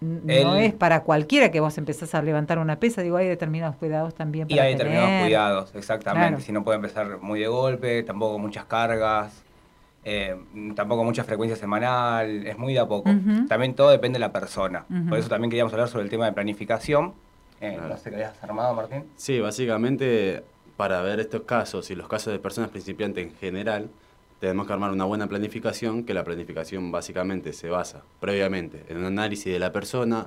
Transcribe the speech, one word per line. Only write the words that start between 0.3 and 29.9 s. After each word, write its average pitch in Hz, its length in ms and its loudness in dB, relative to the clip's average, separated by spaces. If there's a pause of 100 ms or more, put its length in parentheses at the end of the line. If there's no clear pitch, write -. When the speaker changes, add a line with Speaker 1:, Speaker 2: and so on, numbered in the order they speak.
Speaker 1:
no 170 140 6
Speaker 2:
Él 214 80 6
Speaker 1:
es 214 80 6
para 165 300 4
cualquiera 165 480 6
que 156 100 2
vos 151 160 0
empezás 160 380 -6
a 160 80 2
levantar 151 360 2
una 156 220 0
pesa. 233 220 2
Digo, 175 160 2
hay 185 100 4
determinados 165 480 -2
cuidados 160 380 -2
también 156 340 -4
Speaker 2:
Y 147 60 0
Speaker 1:
para 139 140 6
Speaker 2:
hay 131 40 2
determinados 147 380 2
Speaker 1:
tener. - 160 2
Speaker 2:
cuidados, 104 480 2
exactamente. 107 540 0
Speaker 1:
Claro. - 140 -2
Speaker 2:
Si 113 100 -8
no 104 120 -2
puede 110 120 4
empezar 101 440 -4
muy 107 200 -4
de 107 80 0
golpe, 123 560 0
tampoco 104 340 -2
muchas 104 260 -6
cargas, 110 800 0 (580)
eh, 98 320 -4 (400)
tampoco 110 300 0
mucha 117 200 0
frecuencia 110 320 -2
semanal, 110 880 0
es 107 100 -6
muy 135 160 -4
de 127 80 4
a 113 80 4
poco. 104 220 2
Speaker 1:
Ujú. 208 360 4
Speaker 2:
También 131 280 0
todo 143 160 8
depende 123 260 6
de 120 40 0
la 104 120 0
persona. 95 580 -4
Speaker 1:
Ujú. 175 200 0
Speaker 2:
Por 110 80 2
eso 113 100 -2
también 113 220 0
queríamos 117 240 2
hablar 117 160 2
sobre 113 140 -2
el 101 60 -6
tema 113 140 0
de 107 80 2
planificación. 110 800 0 (480)
Eh, 104 140 -6
Speaker 3:
Claro. 85 140 -8
Speaker 2:
no - 80 -6
sé, - 140 -14
¿qué 104 60 -12
habías 107 280 -8
armado, 110 280 -2
Martín? 127 300 -6 (140)
Speaker 3:
Sí, 127 240 0
básicamente, 117 1040 0 (320)
para 95 260 0
ver 101 160 0
estos 110 240 -4
casos 107 480 -2
y 92 60 -6
los 87 100 -12
casos 110 260 -4
de 101 60 -4
personas 101 320 -6
principiantes 95 560 -6
en 80 80 -16
general, 104 540 -4 (500)
tenemos 98 300 -2
que 104 40 -2
armar 101 200 -2
una 95 120 0
buena 104 220 -2
planificación, 110 800 -4
que 107 100 -4
la 90 80 -2
planificación 85 680 -6
básicamente 90 600 -4
se 82 160 -12
basa 85 340 -4 (180)
previamente 95 680 -2
en 82 100 -8
un 90 80 -4
análisis 101 460 -2
de 87 60 0
la 90 140 0
persona, 113 540 -2